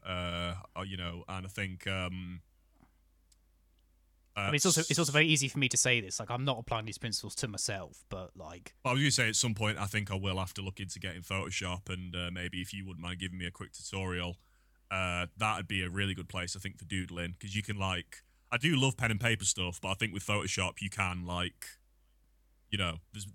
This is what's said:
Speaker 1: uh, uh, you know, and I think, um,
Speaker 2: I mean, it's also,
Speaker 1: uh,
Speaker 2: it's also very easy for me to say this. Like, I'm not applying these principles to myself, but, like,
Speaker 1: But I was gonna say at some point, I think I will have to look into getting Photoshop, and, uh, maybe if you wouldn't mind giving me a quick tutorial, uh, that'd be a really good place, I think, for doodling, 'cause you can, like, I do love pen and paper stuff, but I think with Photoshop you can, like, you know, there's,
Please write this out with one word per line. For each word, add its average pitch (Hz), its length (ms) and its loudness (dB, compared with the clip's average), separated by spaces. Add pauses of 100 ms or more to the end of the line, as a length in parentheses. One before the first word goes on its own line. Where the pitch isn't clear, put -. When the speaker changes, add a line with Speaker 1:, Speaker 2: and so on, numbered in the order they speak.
Speaker 1:
uh, 87 500 -2 (220)
uh, 90 60 -4
you 95 140 -6
know, 87 300 -6
and 92 180 -6
I 95 40 -10
think, 95 380 -4
um, 90 540 -2 (1900)
Speaker 2:
I 101 120 2
mean, 120 80 4
it's 143 100 4
also, 160 160 8
Speaker 1:
uh, 160 80 0
Speaker 2:
it's - 100 2
also 151 120 4
very 151 160 8
easy 139 200 6
for 143 120 -2
me 131 100 4
to - 80 0
say 123 240 6
this. 92 180 -6
Like, 110 120 -6
I'm 123 120 0
not 135 160 2
applying 113 260 -2
these 107 120 -8
principles 107 380 -4
to - 120 0
myself, 95 640 -6
but, 92 260 -8
like, 90 380 -14 (100)
Speaker 1:
But 131 60 0
I 123 40 4
was 135 80 4
gonna 143 100 6
say 120 180 6
at 107 60 2
some 120 180 4
point, 107 240 2
I 101 80 0
think 101 260 0
I 98 40 0
will 95 240 0
have 92 160 -2
to 101 60 -8
look 98 180 -6
into 92 200 -8
getting 90 220 -6
Photoshop, 95 680 -2
and, 90 260 -6
uh, 87 160 -2
maybe 90 300 -4
if 92 120 -8
you 98 120 -8
wouldn't 87 180 -8
mind 90 160 -4
giving 92 180 -4
me 90 80 -4
a 85 60 -4
quick - 220 -12
tutorial, 90 640 -2 (500)
uh, 90 380 2 (100)
that'd 104 300 2
be 98 160 0
a 90 60 -2
really 98 260 0
good 87 140 -6
place, 90 260 -4
I 95 40 -8
think, 95 200 -8
for 98 60 -14
doodling, 87 540 -4
'cause 98 160 -6
you 107 60 0
can, 104 160 -4
like, 92 460 -2 (280)
I 117 60 4
do 151 180 4
love 131 220 4
pen 117 140 4
and 101 100 0
paper 117 240 4
stuff, 90 340 0
but 95 100 -2
I 98 40 0
think 104 200 0
with 98 120 -4
Photoshop 95 560 0
you 98 80 -2
can, 90 360 0
like, 87 420 -4 (1000)
you 104 100 -2
know, 82 220 -2 (100)
there's, 101 240 -8